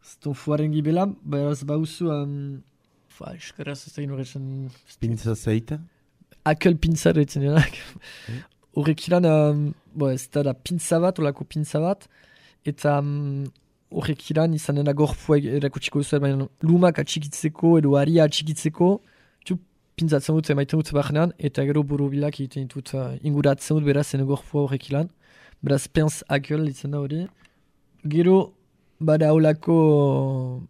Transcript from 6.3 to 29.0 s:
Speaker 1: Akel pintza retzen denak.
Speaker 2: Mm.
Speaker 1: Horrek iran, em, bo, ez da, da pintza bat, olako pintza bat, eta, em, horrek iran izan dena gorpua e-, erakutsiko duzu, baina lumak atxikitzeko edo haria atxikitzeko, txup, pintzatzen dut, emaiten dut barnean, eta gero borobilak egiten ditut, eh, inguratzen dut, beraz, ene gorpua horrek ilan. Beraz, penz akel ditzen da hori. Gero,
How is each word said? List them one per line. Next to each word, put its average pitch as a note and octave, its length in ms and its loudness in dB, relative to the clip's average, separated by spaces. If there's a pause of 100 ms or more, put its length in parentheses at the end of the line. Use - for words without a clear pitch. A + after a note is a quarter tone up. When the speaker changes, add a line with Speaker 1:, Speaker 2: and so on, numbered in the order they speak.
Speaker 1:
Akel D#3 320 2
pintza E3 360 2
retzen D3 300 0
denak. D3 340 2 (500)
Speaker 2:
Mm. A#2 140 -10 (340)
Speaker 1:
Horrek D3+ 340 0
iran, F3+ 160 4
em, D3+ 500 2 (200)
bo, D3 140 0
ez C3 240 -4
da, D3 100 0
da C#3 120 0
pintza E3+ 440 -2
bat, F#3 200 0
olako D3 260 -4
pintza D3+ 360 -6
bat, F3+ 280 -4 (560)
eta, D3 340 -2
em, C#3+ 460 -4 (480)
horrek D#3 380 -6
iran D#3+ 240 2
izan D3+ 220 -4
dena C#3+ 160 0
gorpua C#3+ 460 2
e-, C#3 220 -2
erakutsiko C#3 400 -4
duzu, C#3+ 180 -2
baina C#3 300 -2 (140)
lumak E3+ 360 4
atxikitzeko D#3 800 0
edo C#3+ 180 4
haria D#3 280 4
atxikitzeko, D#3 760 0 (440)
txup, F#3 160 -4 (360)
pintzatzen D#3 380 0
dut, D#3 160 0
emaiten C#3+ 300 0
dut D3+ 120 -4
barnean, D3 460 0
eta C#3 260 -4
gero D3 200 2
borobilak C#3+ 560 -2
egiten C3+ 260 -8
ditut, C3+ 280 -12
eh, B2+ 280 -6
inguratzen C#3+ 540 0
dut, D3+ 80 0
beraz, C#3+ 300 2
ene C3+ 100 0
gorpua C#3+ 400 -2
horrek C3+ 260 -6
ilan. D#3+ 180 -2 (540)
Beraz, C#3 260 0
penz D#3 380 0
akel D3+ 400 -2
ditzen C#3 240 -8
da C#3+ 100 -4
hori. D3 260 -6 (800)
Gero, E3+ 500 4 (460)